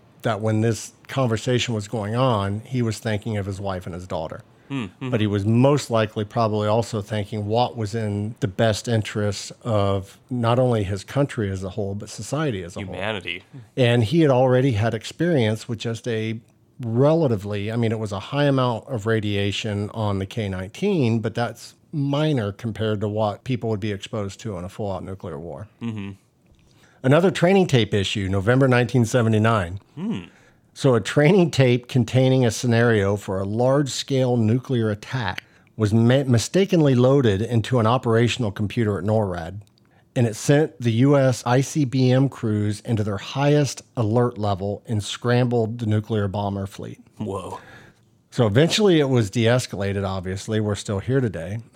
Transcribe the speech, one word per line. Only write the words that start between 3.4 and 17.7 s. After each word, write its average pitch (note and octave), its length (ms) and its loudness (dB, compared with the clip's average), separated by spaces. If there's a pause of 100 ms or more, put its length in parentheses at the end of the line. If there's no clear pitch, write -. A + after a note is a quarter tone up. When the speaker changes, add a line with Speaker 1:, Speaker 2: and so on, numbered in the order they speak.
Speaker 1:
his F#2+ 140 -8
wife F#2+ 260 -6
and F2 100 -10
his F#2 120 -12
daughter. D#2+ 340 -8 (280)
Speaker 2:
Mm-hmm. B2+ 400 -10
Speaker 1:
But A#2+ 120 0
he G#2+ 60 2
was G2+ 180 -2
most C3 440 4
likely A2 360 0
probably G#2+ 420 -2
also G#2+ 340 0
thinking G#2 460 -6
what A#2+ 280 0
was A2 200 -6
in G#2 440 -4
the A2+ 80 -2
best A2 400 0
interest G#2 640 -2 (120)
of G2+ 540 -2 (120)
not A#2+ 300 0
only A#2+ 240 2
his F#2+ 200 -6
country C3 460 -2
as F#2+ 140 -6
a F#2+ 60 -8
whole, G2 260 -6
but G#2+ 140 -12
society B2+ 540 -6
as F2 140 -14
a G2 60 -10
whole. F#2 100 -10
Speaker 2:
Humanity. F#2 500 -6 (320)
Speaker 1:
And A#2+ 280 4
he D#3+ 180 2
had C#3+ 100 4
already B2+ 420 4
had A2 200 0
experience A#2 720 0
with A2 120 -6
just A2+ 280 -8
a A2+ 320 -4 (420)
relatively, A2+ 920 2